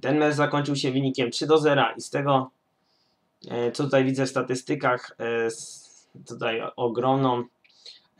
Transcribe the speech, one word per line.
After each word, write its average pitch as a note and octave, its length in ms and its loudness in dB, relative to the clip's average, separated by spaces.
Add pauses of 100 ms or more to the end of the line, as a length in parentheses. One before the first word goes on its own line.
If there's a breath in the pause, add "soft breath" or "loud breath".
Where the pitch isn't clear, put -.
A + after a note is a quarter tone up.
ten C#3 160 2
mecz D3+ 180 2
zakończył C#3+ 400 0
się C#3 160 -2
wynikiem C3 400 0
trzy - 160 -4
do D#3 100 8
zera D3 400 4
i - 40 -12
z - 80 -12
tego, C#3 420 0 (960)
e, A#2+ 240 -2
co C#3+ 120 -4
tutaj C3+ 220 2
widzę C3+ 200 0
w C3 40 -2
statystykach, B2+ 920 -4
e, A#2 260 -2
s-, - 640 -10 (180)
tutaj A#2 340 -4 (140)
ogromną, B2 680 2 (760 loud breath)